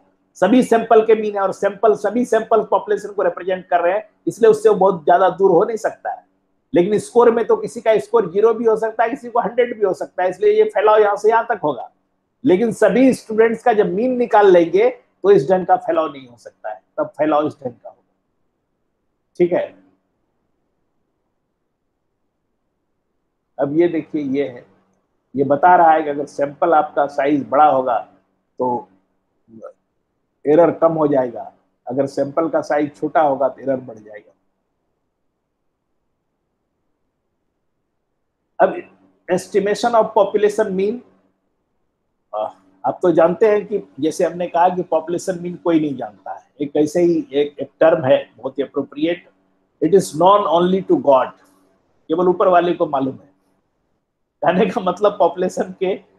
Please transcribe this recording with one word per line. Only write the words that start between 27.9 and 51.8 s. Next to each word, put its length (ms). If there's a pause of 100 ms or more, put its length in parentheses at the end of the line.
तो 300 (1600)
एरर 240
कम 220
हो 140
जाएगा, 460 (340)
अगर 180
सैंपल 440
का 120
साइज 340
छोटा 260
होगा 280
तो 120
एरर 160
बढ़ 200
जाएगा। 360 (4000)
अब 160 (560)
estimation 640
of 220
population 540
mean, 280 (1300)
अ, 260 (260)
आप 160
तो 100
जानते 360
हैं 200
कि 200 (120)
जैसे 260
हमने 220
कहा 220
कि 140
पॉपुलेशन 580
मीन 140
कोई 240
नहीं 160
जानता 380
है, 140 (140)
एक 140
ऐसे 260
ही 320
एक, 260
एक 100 (100)
term 260
है 320
बहुत 220
ही 40
appropriate, 640 (540)
"It 80
is 140 (100)
known 320
only 360
to 220
God", 260 (760)